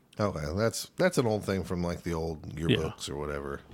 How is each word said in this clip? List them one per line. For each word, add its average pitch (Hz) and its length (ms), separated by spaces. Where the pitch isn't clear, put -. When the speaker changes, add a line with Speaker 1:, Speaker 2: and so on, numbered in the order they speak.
Speaker 1:
Okay, 80 260
that's, 107 420
that's 180 200
an 127 100
old 104 160
thing 95 220
from, 87 180
like, 87 200
the 85 100
old 80 260
Speaker 2:
Yeah. 82 100
Speaker 1:
yearbooks 80 420
or 69 80
whatever. 71 420